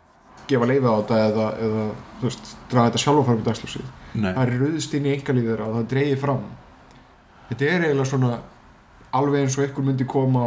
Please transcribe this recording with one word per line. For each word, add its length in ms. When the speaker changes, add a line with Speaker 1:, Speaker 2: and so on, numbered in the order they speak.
Speaker 1:
gefa 240
leyfi 160
á 80
þetta 300
eða, 340
eða, 300
þú 180
veist, 240
draga 240
þetta 120
sjálf 220
fram 160
í 80
dagsljósið. 400
Speaker 2:
Nei. 160
Speaker 1:
Það 100
er 140
ruðst 400
inn 80
í 80
einkalíf 320
þeirra 220
og 80
það 80
er 80
dregið 300
fram. 220
Þetta 200
er 180
eiginlega 240
svona 220
alveg 340
eins 100
og 80
einhver 220
myndi 180
koma 420